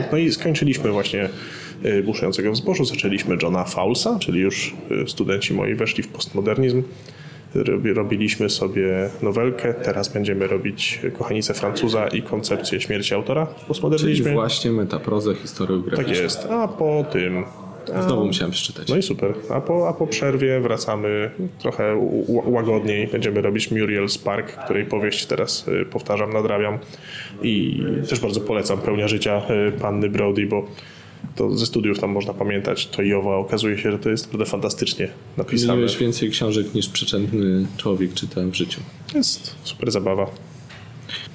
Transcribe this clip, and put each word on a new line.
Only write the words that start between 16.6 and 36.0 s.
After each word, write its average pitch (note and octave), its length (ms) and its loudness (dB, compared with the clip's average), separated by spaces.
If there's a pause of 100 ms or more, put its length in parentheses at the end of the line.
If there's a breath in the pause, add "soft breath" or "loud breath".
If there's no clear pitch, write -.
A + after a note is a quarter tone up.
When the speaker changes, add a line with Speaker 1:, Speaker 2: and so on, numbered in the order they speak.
Speaker 1:
po D3+ 440 0
tym, F#2 320 0 (520)
a F#2 60 0
Speaker 2:
Znowu B2 240 2
musiałem F#2 260 0
przeczytać. - 380 -4
Speaker 1:
No C3+ 80 4
i F#3+ 60 4
super. G2+ 300 0 (160)
A B2+ 120 0
po, E3+ 280 2
a E3 40 0
po D#3+ 140 0
przerwie C3+ 520 2
wracamy G#2+ 720 0 (280)
trochę G#2+ 360 2
u-, G#2+ 380 2
u-, A#2+ 180 2
łagodniej. G#2+ 560 2
Będziemy G#2 340 0
robić G#2 300 2
Muriel G#2 380 2
Spark, G2+ 420 -2 (140)
której G2+ 200 2
powieść G#2 400 0
teraz, - 420 -2
y, F#2 180 0
powtarzam, G#2 480 -2
nadrabiam. G#2 440 2 (640 loud breath)
I G#2+ 400 2 (260)
też B2+ 100 0
bardzo G#2+ 220 0
polecam G2+ 400 0
Pełnia G#2 260 2
życia, G#2 340 2 (260)
y, G2+ 40 2
Panny G#2 380 0
Brody, G2+ 360 2
bo G2+ 200 0 (720 loud breath)
to G#2+ 220 2
ze A2+ 80 2
studiów G#2+ 340 2
tam G#2 100 0
można G2+ 240 0
pamiętać, G2+ 540 -2
to - 140 -2
i G2+ 120 4
owo, G2 260 2
okazuje G#2+ 380 0
się, G#2+ 140 0
że G#2 80 0
to A2+ 100 0
jest A2+ 160 0
naprawdę G#2+ 260 -2
fantastycznie G2+ 560 -2 (300)
napisane. A#2+ 400 2
Speaker 2:
Miałeś A#2+ 200 2
więcej A#2 340 0